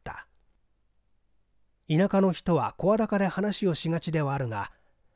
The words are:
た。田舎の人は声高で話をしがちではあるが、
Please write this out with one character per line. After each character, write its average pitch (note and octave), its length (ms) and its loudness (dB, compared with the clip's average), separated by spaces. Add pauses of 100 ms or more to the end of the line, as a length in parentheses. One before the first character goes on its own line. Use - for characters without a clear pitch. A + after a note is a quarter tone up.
た。 - 240 -14 (1600)
田 F3 220 4
舎 G3 100 4
の F#3+ 120 4
人 E3 240 0
は A2 220 0
声 G3+ 200 4
高 G#3+ 200 0
で G3 80 2
話 G3 420 -2
を D#3+ 60 2
し D#3+ 160 -4
が E3 100 -2
ち E3+ 100 -6
で D#3 120 0
は C#3 120 -2
あ C3+ 40 -4
る B2+ 100 -4
が、 G#2 240 -6 (420)